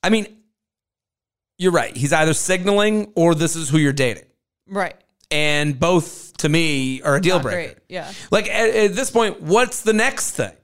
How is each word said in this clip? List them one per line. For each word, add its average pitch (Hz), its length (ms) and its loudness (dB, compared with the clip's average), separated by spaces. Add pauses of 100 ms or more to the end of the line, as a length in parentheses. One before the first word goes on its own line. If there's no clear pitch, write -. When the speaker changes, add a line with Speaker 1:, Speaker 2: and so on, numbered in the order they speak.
Speaker 1:
I 180 80 0
mean, 214 160 0 (1300)
you're 180 160 2
right. 147 240 0
He's 139 160 0
either 160 220 4
signaling 202 840 0
or 170 180 4
this 156 220 -2
is 160 120 -6
who 151 100 2
you're 147 160 2
dating. 131 300 -2 (420)
Speaker 2:
Right. 196 280 -6 (360)
Speaker 1:
And 147 480 0
both, 170 600 -2
to 160 100 -2
me, 139 540 0
are 143 140 0
a 143 40 0
deal 185 160 2
Speaker 2:
Not 160 60 0
Speaker 1:
breaker. 180 140 -4 (180)
Speaker 2:
great. - 20 -20 (120)
Yeah. 170 240 -12 (180)
Speaker 1:
Like, - 180 0
at, 220 260 0
at 214 200 2
this 254 160 -4
point, 233 320 0
what's 196 400 0
the 220 120 0
next - 380 -2
thing? 101 200 -6 (120)